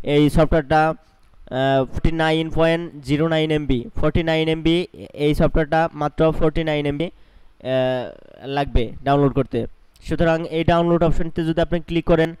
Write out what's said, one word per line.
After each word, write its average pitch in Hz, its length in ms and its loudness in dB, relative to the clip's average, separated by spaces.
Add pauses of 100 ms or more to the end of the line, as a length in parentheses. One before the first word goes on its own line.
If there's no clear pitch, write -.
এই 147 260 2
সফটওয়্যারটা, 156 600 2
আহ, - 960 -4
ফর্টি - 260 0
নাইন 160 380 0
পয়েন্ট 160 540 0
জিরো 147 240 0
নাইন 156 240 0
এমবি, 139 440 -2
ফর্টি 156 280 0
নাইন 160 260 0
এমবি 160 380 0 (260)
এই 147 220 0
সফটওয়্যারটা 160 580 2
মাত্র 151 380 0
ফর্টি 160 320 0
নাইন 151 220 -2
এমবি, 143 200 -2
আহ, 127 1400 -6
লাগবে 131 440 -2 (120)
ডাউনলোড 143 300 2
করতে। 123 340 -2 (360)
সুতরাং 165 420 0
এই 165 180 -4
ডাউনলোড 170 400 2
অপশনটিতে 165 420 0
যদি 165 160 0
আপনি 165 180 -2
ক্লিক 170 260 -4
করেন 165 340 2